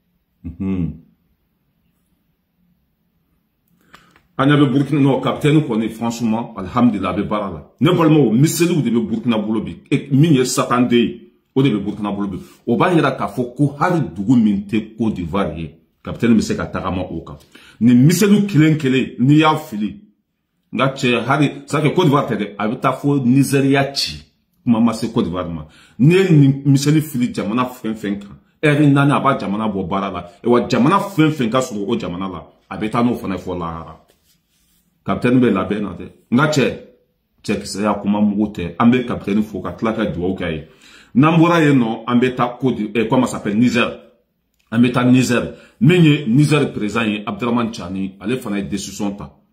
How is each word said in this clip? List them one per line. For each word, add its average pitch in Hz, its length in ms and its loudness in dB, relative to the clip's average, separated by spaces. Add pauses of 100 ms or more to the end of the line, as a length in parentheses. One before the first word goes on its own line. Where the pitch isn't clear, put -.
(440)
Unhun. 90 480 -6 (3500)
An 135 100 0
ɲɛ 147 120 4
be 135 140 4
Burkina, 139 280 0
non, 135 200 2
capitaine 147 400 2
kɔni, 113 280 -2
franchement, 117 680 -4
alhamdulillah, 98 540 0
a 87 40 -4
be 101 80 -4
baara 98 280 -4
la. 76 200 -14 (100)
Ne 156 160 4
balimaw, 151 360 4
miseliw 165 500 2
de 117 80 0
be 117 100 2
Burkina 110 380 -2
bolo 107 220 -2
bi. 85 200 -10 (100)
E, - 200 -2
min 147 240 4
ye 127 100 4
Satan 123 380 0
de 120 140 2
ye, - 360 -2 (220)
o 135 80 2
de 139 80 4
be 104 80 -2
Burkina 101 340 -6
bolo 101 160 -4
bi. 87 100 -10 (280)
O 117 100 0
b'a 180 160 2
yira 143 200 2
k'a 101 160 -6
fɔ - 260 -6
ko 143 240 0
hali 165 240 0 (120)
dugu 101 220 2
min 104 320 2
tɛ - 280 -4
Côte 110 180 -2
d'Ivoire 85 440 -4
ye, 82 200 -12 (240)
capitaine 113 320 2
be 101 60 6
se 101 160 -2
ka 82 100 -6
tagama 90 440 -6
o 82 100 -8
kan. 73 160 -16 (440)
Nin 123 140 6
miseliw 196 520 6
kelen 156 300 4
kelen, 131 420 -2
n'i 139 180 6
y'a 156 200 4
fili, 104 460 -8 (680)
n - 60 -6
ka 139 160 0
cɛ, 120 320 0
hali, 143 240 2 (160)
c'est - 100 -6
à 156 40 0
dire 143 100 2
que - 60 -2
Côte 185 100 4
d'Ivoire 139 200 2
tɛ 110 100 -4
dɛ, 98 220 -6
a 107 100 -2
be 123 120 -8
taa 131 120 0
fo 143 280 -2
Nizeriya 135 760 2
ci. - 360 -8 (340)
Kuma 113 160 2
ma 117 120 4
se 113 140 -6
Côte 107 180 0
d'Ivoire 87 240 -6
ma. 78 180 -10 (320)
Ni 151 160 6
ye 190 160 4
nin 139 340 4
misɛnni 147 360 2
fili 123 340 -4
jamana 110 300 -4
fɛn 110 300 -8
fɛn 101 240 -6
kan, - 180 -18 (260)
heure 147 240 4
naani, 143 260 4
a 113 80 2
b'a 135 180 0
jamana 104 300 -4
bɔ 95 200 -4
baara 98 220 -4
la. 87 200 -12 (120)
E 113 60 -4
wa 113 200 2
jamana 127 300 2
fɛn 156 320 0
fɛn 120 200 -2
ka 127 100 0
surun 104 280 -6
o 117 100 -2
jamana 90 300 -8
la, 85 180 -12 (240)
a 95 60 -12
bɛ 107 140 -6
taa 120 120 -2
n'o 120 120 2
fana 95 220 -8
fɔ 87 220 -8
lahara. 80 400 -10 (1040)
Capitaine 123 360 0
bɛ 120 100 4
labɛn 98 320 -2
na 90 160 -10
dɛ. 90 140 -16 (180)
N 117 60 2
ka 151 120 4
cɛ, 127 300 0 (640)
cɛkisɛya 101 580 -4
kuma 104 200 0
mugu 104 320 0
tɛ. 85 260 -8
An 117 120 4
bɛ 123 160 2
capitaine 101 360 -4
fo 95 180 -8
ka 87 120 -8
tila 113 220 -4
ka 110 120 -4
dugawu 87 300 -4
k'a 87 160 -6
ye. 78 160 -10 (460)
N'an 160 240 4
bɔra 170 260 4
yen 143 140 4
nɔ, 113 280 -2
an 120 140 2
bɛ 123 160 0
taa 123 240 -2
Côte 120 160 0
d-, 104 180 -6
eh, 113 140 0
comment 127 180 2
ça 104 120 -6
s'appelle, 104 200 -4
Niger. 117 400 0 (720)
An 113 100 -2
bɛ 123 120 4
taa 123 120 0
Niger. 123 500 2 (260)
Min 170 240 6
ye 147 240 4
Niger 143 440 2
président 107 300 -4
ye, 104 240 -4
Abdramane 117 460 -4
Tchani, 95 480 -8
ale 117 160 -4
fana 104 220 -6
ye 98 60 -6
décision 98 520 -6
ta. - 200 -18 (160)